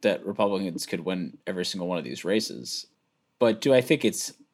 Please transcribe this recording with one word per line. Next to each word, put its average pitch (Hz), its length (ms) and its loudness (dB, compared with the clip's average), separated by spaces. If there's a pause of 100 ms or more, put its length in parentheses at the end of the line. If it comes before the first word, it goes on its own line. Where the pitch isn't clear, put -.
that 101 240 0
Republicans 98 600 0
could - 140 -6
win 90 360 -4 (100)
every 90 200 -4
single 90 220 -4
one 90 100 -2
of 78 60 -6
these 64 200 -10
races. - 640 -2 (520)
But 113 220 4
do 139 140 4
I 127 80 8
think 143 240 2
it's - 260 -2 (220)